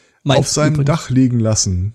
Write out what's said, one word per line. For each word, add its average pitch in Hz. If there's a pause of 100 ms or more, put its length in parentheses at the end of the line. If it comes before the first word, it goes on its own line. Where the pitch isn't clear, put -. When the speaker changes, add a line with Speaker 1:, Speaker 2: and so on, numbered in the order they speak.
(220)
Speaker 1:
Meins 139
Speaker 2:
seinem 151
Speaker 1:
übrigens. 143
Speaker 2:
Dach 160
liegen 123
lassen. 101